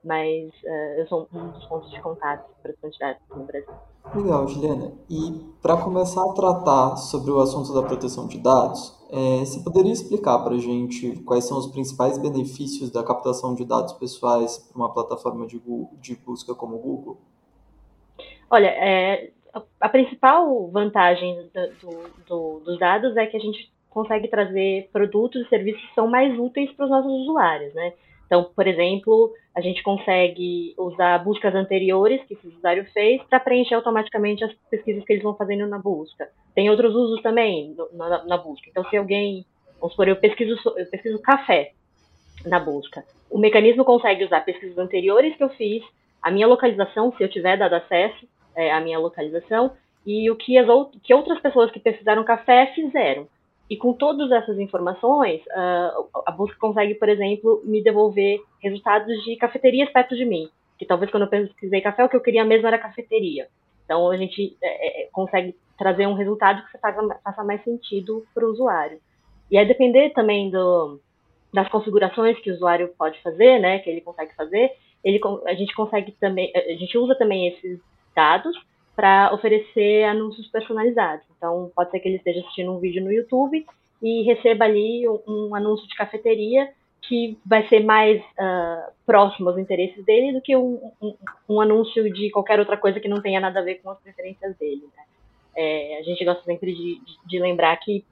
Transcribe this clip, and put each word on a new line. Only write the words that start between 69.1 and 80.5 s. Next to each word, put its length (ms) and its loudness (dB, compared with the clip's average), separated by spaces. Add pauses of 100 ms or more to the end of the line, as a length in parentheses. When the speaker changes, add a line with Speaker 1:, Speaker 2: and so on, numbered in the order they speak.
Speaker 1:
E 60 6
aí, 100 8
depender 440 6
também 400 0
do, 500 0 (500)
das 200 0
configurações 720 2
que 100 -8
o 40 -4
usuário 440 0
pode 240 -4
fazer, 360 6
né, 200 2
que 100 -8
ele 140 -8
consegue 320 -14
fazer, 380 0 (300)
ele 160 2
con-, 280 -4
a 80 -2
gente 200 -6
consegue 460 -4
também, 340 -2
a 220 -2
gente 220 -4
usa 160 2
também 340 0
esses 320 -10 (340)
dados 400 2 (400)
pra 400 6
oferecer 720 2
anúncios 420 -4
personalizados. 800 -2 (100)